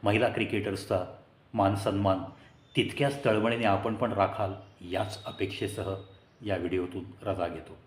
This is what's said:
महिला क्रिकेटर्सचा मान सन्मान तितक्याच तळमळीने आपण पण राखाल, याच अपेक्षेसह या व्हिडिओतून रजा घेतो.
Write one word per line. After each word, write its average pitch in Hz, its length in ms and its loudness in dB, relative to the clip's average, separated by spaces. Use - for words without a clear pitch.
महिला 110 240 6
क्रिकेटर्सचा 104 760 0
मान 101 220 4
सन्मान 98 440 2
तितक्याच 139 500 0
तळमळीने 113 400 4
आपण 107 300 2
पण 113 160 0
राखाल, 98 420 0
याच 101 340 -2
अपेक्षेसह 95 720 -4
या 98 120 0
व्हिडिओतून 90 460 -2
रजा 92 240 -2
घेतो. 82 400 -10